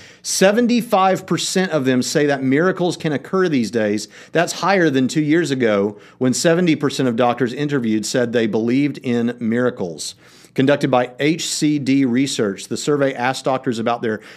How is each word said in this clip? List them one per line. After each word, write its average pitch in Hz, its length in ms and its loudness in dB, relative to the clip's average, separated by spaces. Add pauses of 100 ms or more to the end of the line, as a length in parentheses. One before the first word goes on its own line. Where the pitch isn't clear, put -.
(220)
seventy-five 208 1040 2
percent 185 440 -2
of 151 140 0
them 127 180 2
say 147 240 0
that 139 160 0
miracles 170 540 0
can 160 160 -4
occur 185 360 0
these 123 220 0
days. 107 380 -2 (240)
That's 165 220 0
higher 175 360 2
than 131 160 2
two 151 160 -2
years 151 280 2
ago, 107 480 0 (200)
when 127 140 2
seventy 165 440 2
percent 135 320 -2
of 117 80 -2
doctors 120 360 0
interviewed 127 540 -2
said 123 260 -2
they 117 140 2
believed 120 520 0
in 120 400 -2
miracles. 113 760 -4 (400)
Conducted 139 360 2
by 123 300 2
H 160 260 0
C 151 320 -2
D 135 260 2
Research, 120 600 -2
the 117 100 -8
survey 139 380 0
asked 127 300 -4
doctors 131 340 -2
about 117 240 -2
their 107 180 -2 (160)